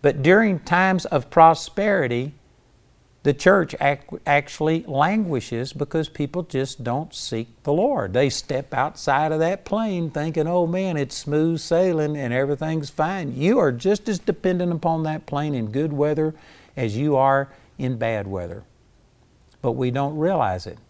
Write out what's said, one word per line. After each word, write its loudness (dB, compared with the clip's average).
But 2
during 6
times 0
of -2
prosperity, 4
the 4
church 4
ac-, -2
actually 0
languishes -2
because -4
people -6
just -6
don't -4
seek -6
the 0
Lord. 0
They 4
step -6
outside 0
of -2
that -2
plane -2
thinking, -2
"Oh 0
man, -2
it's -4
smooth 0
sailing 0
and -4
everything's -2
fine." -4
You 2
are 4
just -2
as -2
dependent -2
upon -2
that -6
plane -4
in -4
good -2
weather 0
as -2
you 0
are 4
in -4
bad -4
weather. -8
But -2
we -2
don't -4
realize 0
it. -14